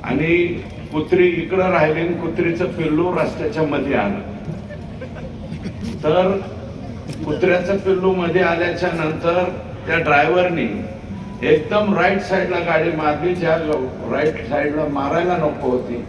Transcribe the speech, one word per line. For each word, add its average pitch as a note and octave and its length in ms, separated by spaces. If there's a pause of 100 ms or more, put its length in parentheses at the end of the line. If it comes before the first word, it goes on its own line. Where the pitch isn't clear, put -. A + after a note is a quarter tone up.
आणि E3 440 (460)
कुत्री F3+ 340
इकडं F3 440
राहिली D#3 280
आणि E3+ 140
कुत्रीचं E3+ 520
पिल्लू E3 500
रस्त्याच्या D3+ 480
मध्ये C3+ 300
आलं. G2+ 260 (1800)
तर F3+ 340 (880)
कुत्र्याचं F3+ 520
पिल्लू F#3+ 380
मध्ये E3+ 260
आल्याच्या E3+ 520
नंतर E3 500 (440)
त्या D#3+ 120
ड्रायव्हरनी D#3+ 680 (760)
एकदम F3 540
राईट G3 240
साईडला F3+ 380
गाडी E3 320
मारली, D#3 440
ज्या E3 200 (560)
राईट D3 380
साईडला D3 420
मारायला D#3+ 460
नको D3 320
होती A#2+ 400